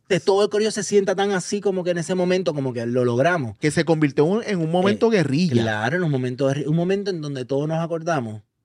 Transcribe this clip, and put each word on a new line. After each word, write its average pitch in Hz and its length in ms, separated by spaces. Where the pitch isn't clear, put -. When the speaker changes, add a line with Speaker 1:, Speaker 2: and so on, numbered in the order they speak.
Speaker 1:
de 175 100
todo 202 240
el 208 60
corillo 208 220
se 208 120
sienta 196 320
tan 196 160
así 190 300
como 185 240
que 175 60
en 175 60
ese 170 160
momento, 180 400
como 135 200
que 117 120
lo 123 200
logramos. 127 540
Speaker 2:
Que 151 120
se 160 140
convirtió 151 400
un, 202 180
en 202 160
un 160 100
momento 202 380
Speaker 1:
Eh, 226 100
Speaker 2:
guerrilla. 147 460
Speaker 1:
claro, 110 320
en 180 80
un 156 80
momento 127 380
guerri-, 143 180
un 151 80
momento 190 360
en 165 100
donde 139 240
todos 139 240
nos 160 100
acordamos, 160 640